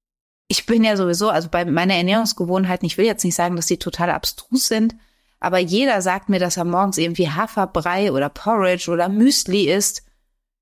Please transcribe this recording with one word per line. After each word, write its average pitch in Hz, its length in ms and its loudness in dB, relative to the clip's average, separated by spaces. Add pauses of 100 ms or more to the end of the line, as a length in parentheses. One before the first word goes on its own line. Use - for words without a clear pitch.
(480)
Ich - 180 -2
bin 226 200 4
ja 214 100 2
sowieso, 185 340 0
also 170 200 0
bei 175 160 0
meiner 175 300 0
Ernährungsgewohnheiten, 185 920 0
ich 160 120 -4
will 190 80 4
jetzt 220 200 0
nicht 175 100 -2
sagen, 175 220 -2
dass 170 100 -4
die 175 120 -2
total 175 320 -4
abstrus - 560 -4
sind, 226 280 0 (440)
aber 180 200 0
jeder 202 420 2
sagt 185 280 -2
mir, 190 100 2
dass 175 180 -2
er 175 60 -2
morgens 180 340 0
irgendwie 170 320 0
Haferbrei 185 840 -2
oder 139 160 0
Porridge 185 600 0
oder 170 200 0
Müsli 202 580 2
isst. 190 360 -2 (580)